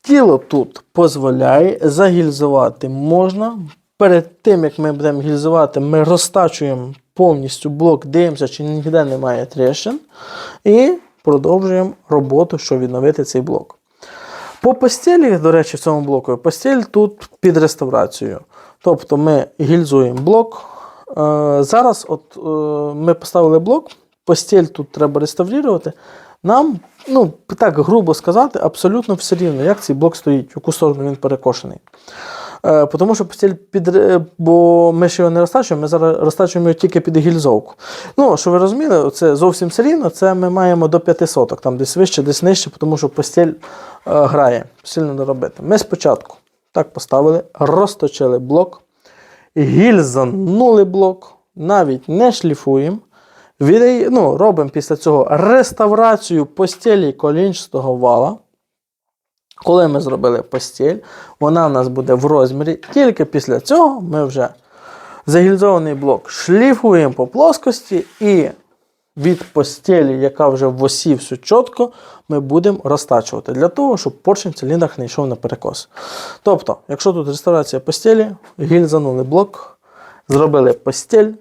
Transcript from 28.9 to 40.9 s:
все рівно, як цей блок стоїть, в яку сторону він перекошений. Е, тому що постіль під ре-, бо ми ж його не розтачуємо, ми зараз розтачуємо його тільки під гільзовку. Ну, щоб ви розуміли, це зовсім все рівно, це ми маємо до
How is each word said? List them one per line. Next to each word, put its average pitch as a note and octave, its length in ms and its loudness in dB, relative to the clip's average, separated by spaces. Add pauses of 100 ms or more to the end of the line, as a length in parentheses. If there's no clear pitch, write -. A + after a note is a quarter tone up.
все F#3 200 -4
рівно, D#3 280 -4
як G3+ 180 -2
цей C#3 140 -4
блок D#3+ 200 0
стоїть, C#3 360 -2
в - 40 -20
яку - 160 -6
сторону C#3+ 320 -2
він C#3 120 -6
перекошений. C3+ 640 -4 (880)
Е, D3+ 200 4
тому F#3 300 0
що G3 100 -4
постіль F#3+ 280 -2
під F3 340 -6
ре-, F3+ 380 2 (120)
бо E3+ 580 4
ми E3+ 140 2
ж F3+ 120 -4
його E3+ 80 2
не E3+ 100 0
розтачуємо, F3 420 0
ми D#3 60 -6
зараз D#3+ 300 0
розтачуємо E3+ 520 0
його E3 100 -2
тільки F3 200 0
під D#3+ 180 -2
гільзовку. D3 560 0 (440)
Ну, B3+ 200 4
щоб F3 160 0
ви F3 60 2
розуміли, F#3+ 520 0
це D3+ 240 2
зовсім F3 340 0
все A#3 140 -2
рівно, D4 260 0
це F#3+ 240 0
ми F3+ 160 -2
маємо F3+ 380 2
до E3 120 2